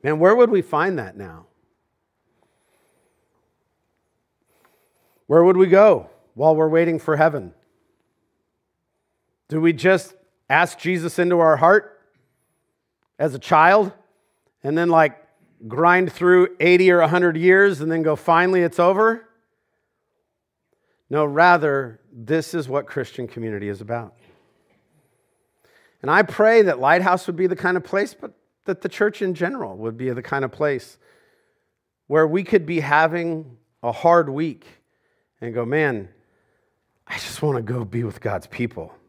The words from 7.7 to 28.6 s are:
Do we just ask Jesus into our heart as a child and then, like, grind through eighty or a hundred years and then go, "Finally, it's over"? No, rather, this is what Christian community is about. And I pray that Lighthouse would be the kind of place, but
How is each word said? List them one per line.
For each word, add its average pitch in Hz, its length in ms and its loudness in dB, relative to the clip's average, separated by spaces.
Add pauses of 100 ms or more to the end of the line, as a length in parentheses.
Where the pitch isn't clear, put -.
Do 156 120 -6
we 165 120 2
just 180 420 0 (340)
ask 165 300 0
Jesus 175 400 -6
into 175 220 0
our 160 160 4
heart 185 440 2 (1160)
as 143 160 -4
a 127 60 -14
child 185 520 2 (680)
and 151 160 -4
then, 175 120 0
like, 160 280 2 (500)
grind 170 440 2
through 180 360 2 (100)
eighty 180 320 4
or 175 80 4
a 160 80 4
hundred 175 300 0
years 185 440 2
and 160 100 -6
then 165 120 -2
go, 156 140 0
"Finally, 175 460 0
it's 170 180 -4
over"? 214 480 0 (1800)
No, 151 160 -2
rather, 143 760 0 (120)
this 135 400 -6
is 151 160 -8
what 143 200 -6
Christian 123 400 -10
community 107 400 -10
is 98 120 -10
about. 113 320 -12 (1900)
And 131 100 -6
I 190 140 2
pray 220 380 2
that 151 180 0
Lighthouse 180 480 0
would 175 80 -8
be 185 100 -2
the 175 80 -2
kind 180 220 -4
of 175 80 -6
place, 202 280 -6
but - 200 -20 (320)